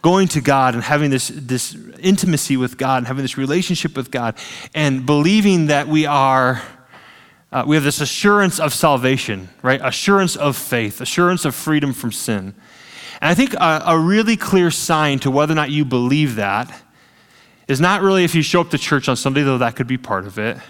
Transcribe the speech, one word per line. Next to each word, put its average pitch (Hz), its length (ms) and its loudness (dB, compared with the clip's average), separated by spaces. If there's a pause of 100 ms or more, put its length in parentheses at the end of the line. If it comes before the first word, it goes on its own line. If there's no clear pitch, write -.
going 185 260 4
to 151 120 -2
God 131 340 2
and 117 80 -4
having 147 280 0
this, 131 180 -2
this 127 480 -6 (220)
intimacy 170 580 0
with 127 200 -2
God 131 220 0
and 120 80 -4
having 131 160 -4
this 131 160 -6
relationship 156 580 -2
with 131 140 -8
God 117 240 -4 (400)
and 135 320 0
believing 170 600 4
that 147 220 0
we 156 160 2
are, 131 580 2 (920)
uh, 131 140 -2
we 147 100 4
have 143 80 2
this 143 160 -2
assurance 202 580 2
of 151 160 -2
salvation, 127 720 0 (140)
right? 131 200 0
Assurance 185 540 2
of 143 200 0
faith, 113 440 -4
assurance 175 440 0
of 139 100 -2
freedom 147 380 -2
from 117 200 -6
sin. 101 420 -6 (680)
And 156 100 2
I 175 40 4
think 254 200 0
a, 160 320 0
a - 120 4
really 208 380 2
clear 180 340 2
sign 151 500 0
to 139 100 -2
whether 151 220 0
or 160 40 0
not 147 140 -2
you 147 140 0
believe 127 520 0
that 104 460 -4 (840)
is 139 140 -2
not 185 220 2
really 190 220 4
if 165 100 0
you 160 80 2
show 175 180 2
up - 100 -2
to 156 60 -2
church 139 320 -2
on 127 80 2
Sunday, 139 260 0
though 135 140 2
that 120 180 0
could 123 120 -4
be 127 100 -2
part 98 300 -6
of 101 120 -10
it. 110 200 -4 (120)